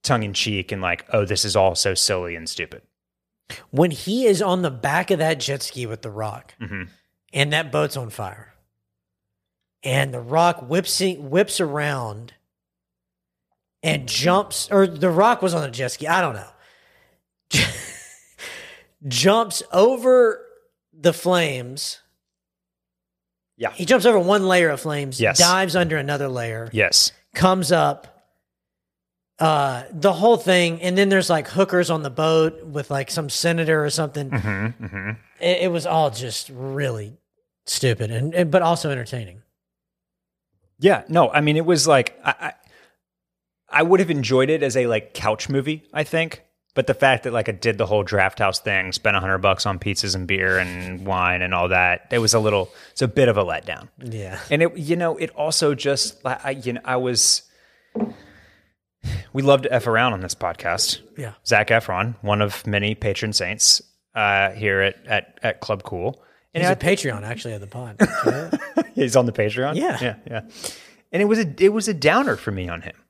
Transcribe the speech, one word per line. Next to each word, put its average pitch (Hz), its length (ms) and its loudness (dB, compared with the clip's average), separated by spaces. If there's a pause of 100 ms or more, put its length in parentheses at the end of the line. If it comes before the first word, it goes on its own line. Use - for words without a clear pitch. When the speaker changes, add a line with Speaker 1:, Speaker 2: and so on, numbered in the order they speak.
Speaker 1:
tongue-in-cheek 104 680 -2
and, 98 100 -6
like, 87 300 -4
"Oh, 107 120 2
this 95 200 -2
is 98 120 -2
all 95 180 4
so 95 200 0
silly 90 420 -2
and 82 120 -12
stupid." - 340 -10 (880)
Speaker 2:
When 160 200 2
he 220 360 -2
is 190 160 4
on 185 200 0
the 156 80 -2
back 143 400 -2
of 175 80 2
that 160 220 0
jet 139 220 -6
ski 123 240 -10
with 110 160 -10
The 113 80 -12
Rock 107 500 -10
Speaker 1:
Mm-hmm. 95 220 -10 (500)
Speaker 2:
and 143 200 0
that 151 200 -2
boat's 151 240 -2
on 117 140 -10
fire - 420 -12 (1300)
and 139 300 0
The 123 80 -8
Rock 160 480 0
whips, 180 320 -2 (180)
whips 160 420 0
around 139 760 -4 (1500)
and 151 240 -2
jumps, 175 640 0
or 196 160 6
The 170 240 0
Rock 214 320 4
was 180 120 0
on 156 100 -2
a 135 60 -8
jet 123 220 -6
ski, 151 140 -10
I 175 140 2
don't 147 140 0
know. 98 140 -14 (1040)
<laughs> - 80 2 (1500)
Jumps 160 560 2 (100)
over 240 720 4 (480)
the 160 200 2
flames. 147 880 -2 (1600)
Speaker 1:
Yeah. 110 160 -4
Speaker 2:
He 180 120 -8
jumps 202 220 4
over 220 120 6
one 190 300 2
layer 180 220 6
of 139 100 -4
flames, 143 400 -6
Speaker 1:
Yes. 104 180 4
Speaker 2:
dives 180 380 4
under 165 200 0
another 143 320 -4
layer. 113 440 -6
Speaker 1:
Yes. 107 400 4 (220)
Speaker 2:
Comes 185 380 4
up. 147 400 0 (1300)
Uh, 143 540 0
the 185 220 2
whole 220 240 6
thing, 170 420 2
and 180 160 0
then 196 140 4
there's, 190 180 4
like, 160 180 0
hookers 180 440 2
on 156 120 0
the 139 80 -6
boat 160 540 2
with, 147 260 -8
like, 135 200 -4
some 151 180 -4
senator 160 560 0
or 147 60 -2
something. 143 400 -4
Speaker 1:
Mm-hmm, 107 540 -4
mm-hmm. 98 260 -10 (300)
Speaker 2:
It, 175 240 2
it 185 60 0
was 170 160 -4
all 160 240 2
just 113 380 -10
really 131 720 -8 (480)
stupid, 113 440 0
and, 139 240 -4
and 175 160 2
but 175 120 4
also 165 280 0
entertaining. 113 520 -10 (1400)
Speaker 1:
Yeah, 160 300 4
no, 160 220 4
I 147 120 2
mean, 151 160 4
it 165 80 0
was 165 200 4
like, 139 380 4
I, 147 60 2 (100)
I, - 120 -8 (1160)
I 147 140 0
would 180 180 4
have 170 100 0
enjoyed 131 380 2
it 156 140 0
as 135 140 -2
a, 123 100 2
like, 110 260 -2
couch - 380 -4
movie, 143 420 -4
I 151 100 -4
think. 160 400 -4 (320)
But 127 120 0
the 135 80 0
fact 131 300 2
that, 120 80 -6
like, 113 160 -2
it 101 140 -8
did 110 160 0
the 107 80 0
whole 104 160 2
Draft 98 360 0
House 98 220 0
thing, 95 320 -2
spent 101 240 -2
a 92 40 2
hundred 95 180 0
bucks 95 280 2
on 95 120 -4
pizzas 98 360 -4
and 92 120 -6
beer 92 320 0
and 90 480 -6
wine 90 360 0
and 90 120 -2
all 90 140 0
that, 90 420 2
it 120 80 0
was 113 160 2
a 117 40 4
little, 104 320 0 (220)
it's - 100 -10
a 127 60 0
bit 127 200 4
of 104 100 2
a 98 60 0
letdown. - 440 -8 (100)
Speaker 2:
Yeah. 104 400 -12 (120)
Speaker 1:
And 151 120 2
it, 170 140 0
you 160 200 -2
know, 170 200 -2
it 165 140 -8
also 151 440 0
just, - 500 -4
I, 127 200 -4
I, 135 60 -4
you 123 240 -6
know, 120 100 -10
I 127 120 -2
was, 123 460 0 (1900)
we 135 80 -2
love 135 220 6
to 139 100 -2
F 123 140 0
around 117 260 2
on 92 80 -6
this 90 140 -8
podcast. - 680 -4 (160)
Speaker 2:
Yeah. 120 160 -12 (140)
Speaker 1:
Zac 107 220 2
Efron, 110 520 0
one 104 220 2
of - 240 -4
many 104 280 0
patron 104 380 -4
saints, - 480 2 (340)
uh, 101 360 2
here 98 320 0
at, 98 240 -2
at, 104 360 -4
at 113 180 -2
Club 101 220 -4
Cool. 101 400 -8 (300)
And 165 100 -2
Speaker 2:
He's 180 60 2
Speaker 1:
I 185 40 2
Speaker 2:
a - 40 0
Patreon, 143 460 -2
actually, 113 320 -8
of 101 80 -10
the 98 60 -16
pod. 117 280 -14 (880)
Speaker 1:
<laughs> - 80 -20
He's 123 220 0
on 127 80 6
the 117 80 0
Patreon? 120 440 -2
Speaker 2:
Yeah. 294 240 -2
Speaker 1:
Yeah, 120 160 -4 (100)
yeah. 113 140 -8 (720)
And 185 120 0
it 208 40 2
was 220 120 2
a, 165 200 -2
it 190 140 8
was 214 160 -2
a 208 60 -2
downer 156 420 2
for - 140 -6
me 92 180 -4
on 82 140 -8
him. - 140 -14 (140)